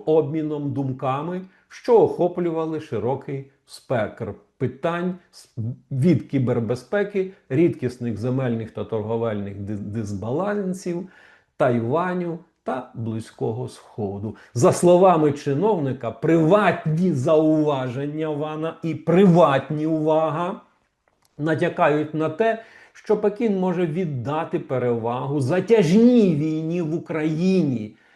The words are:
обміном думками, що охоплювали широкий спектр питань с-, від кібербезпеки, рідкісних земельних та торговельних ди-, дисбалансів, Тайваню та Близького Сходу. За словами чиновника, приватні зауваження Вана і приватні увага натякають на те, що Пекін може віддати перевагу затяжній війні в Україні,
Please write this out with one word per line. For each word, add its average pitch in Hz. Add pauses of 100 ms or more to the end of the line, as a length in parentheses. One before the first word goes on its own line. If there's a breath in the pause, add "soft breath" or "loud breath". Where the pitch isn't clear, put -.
обміном 151
думками, 139 (280 soft breath)
що -
охоплювали 160
широкий 135 (160)
спектр 104 (240)
питань 170 (180)
с-, - (420)
від 143
кібербезпеки, 131 (160 loud breath)
рідкісних 123
земельних 120
та 107
торговельних 107
ди-, 101
дисбалансів, 147 (480 loud breath)
Тайваню 165 (240)
та -
Близького 117
Сходу. 101 (180 loud breath)
За 147
словами 175
чиновника, 143
приватні 165
зауваження 151
Вана 156
і 160
приватні 160
увага 160 (800)
натякають 156
на 156
те, 220 (300 loud breath)
що -
Пекін 208
може 185
віддати 156
перевагу 123
затяжній 190
війні 160
в 156
Україні, 156 (180 soft breath)